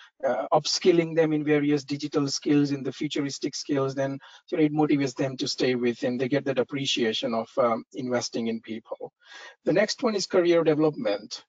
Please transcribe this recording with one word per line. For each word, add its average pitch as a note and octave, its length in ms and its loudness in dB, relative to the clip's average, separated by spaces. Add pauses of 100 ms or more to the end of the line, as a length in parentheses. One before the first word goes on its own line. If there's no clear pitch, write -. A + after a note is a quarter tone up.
(240)
uh, C4 300 -2
upskilling E3 640 2
them D#3 180 4
in D3+ 100 0
various D3 400 2
digital C#3+ 440 -2
skills, D3 420 2
in C3+ 140 -4
the C3+ 80 -4
futuristic D3 640 -6
skills, C#3 400 -2
then, C#3 240 -2 (320)
you - 80 -2
know, D#3+ 40 6
it D3+ 80 4
motivates D3+ 440 2
them C3 220 -2
to C3 100 -4
stay - 260 0
with, A#2+ 300 0
and A#3+ 180 -2
they C4 60 -2
get C#3 180 -2
that - 140 -2
appreciation C3 720 -2
of, A2+ 240 -4
um, A#2+ 260 0 (100)
investing A#2+ 560 -4
in A2+ 120 -6
people. - 500 -12 (540)
The D#3 80 2
next G#3 300 0
one A3 100 2
is F#3+ 140 -2
career E3+ 360 4
development, D3 840 0